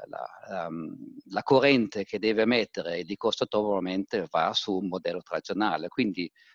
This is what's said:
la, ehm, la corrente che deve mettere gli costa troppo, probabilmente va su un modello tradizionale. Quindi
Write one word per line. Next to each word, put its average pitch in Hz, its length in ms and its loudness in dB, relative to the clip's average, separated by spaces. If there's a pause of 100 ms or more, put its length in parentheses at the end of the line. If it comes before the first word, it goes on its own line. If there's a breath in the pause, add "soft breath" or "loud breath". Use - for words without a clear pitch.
la, - 580 -8
ehm, 82 280 -8 (340)
la 107 120 -2
corrente 123 600 4
che 101 160 -6
deve 110 260 4
mettere 90 580 0
gli 90 120 -6
costa - 320 0
troppo, 107 220 0
probabilmente 92 600 0
va 85 240 2
su 95 240 -2
un 95 120 -2
modello 87 340 -4
tradizionale. 85 640 -2
Quindi 92 440 -2 (240 soft breath)